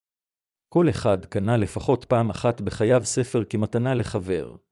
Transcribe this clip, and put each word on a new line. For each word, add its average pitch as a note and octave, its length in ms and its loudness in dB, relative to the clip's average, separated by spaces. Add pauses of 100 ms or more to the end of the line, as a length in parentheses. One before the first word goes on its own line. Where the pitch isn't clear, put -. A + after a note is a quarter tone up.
(680)
כל E3+ 200 4
אחד G2 380 0
קנה A2 300 0
לפחות A2 480 0
פעם A#2 260 2
אחת A#2 300 -2
בחייו A2+ 440 2
ספר A#2+ 400 -2
כמתנה A#2 500 -2
לחבר, F#2 640 -4 (160)